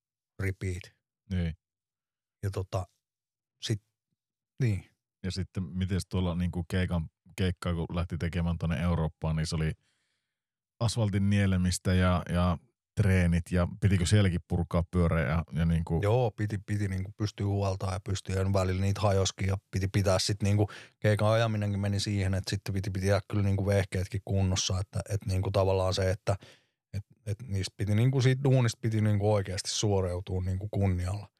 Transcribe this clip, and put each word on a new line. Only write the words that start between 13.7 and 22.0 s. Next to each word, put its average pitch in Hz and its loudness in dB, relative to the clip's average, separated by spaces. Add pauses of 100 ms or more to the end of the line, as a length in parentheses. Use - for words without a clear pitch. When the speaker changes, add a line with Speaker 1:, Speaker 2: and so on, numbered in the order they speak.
Speaker 2:
pitikö 90 4
sielläkin 92 4
purkaa 85 0
pyörä 82 2
ja, 78 0 (100)
ja, 82 0
niinku- 82 0
Speaker 1:
Joo, 113 2
piti, 107 -4
piti, 104 -4
niinku, 95 -6
pystyä 101 -4
huoltaa 98 -2
ja 95 -4
pystyä, 92 -4
ja 98 0
välillä 92 2
niitä 98 0
hajoskin, 95 2
ja 95 0 (140)
piti 95 0
pitää 95 2
sit, - -2
niinku, 101 4 (300)
keikan 107 2
ajaminenkin 107 0
meni 101 0
siihen, 98 0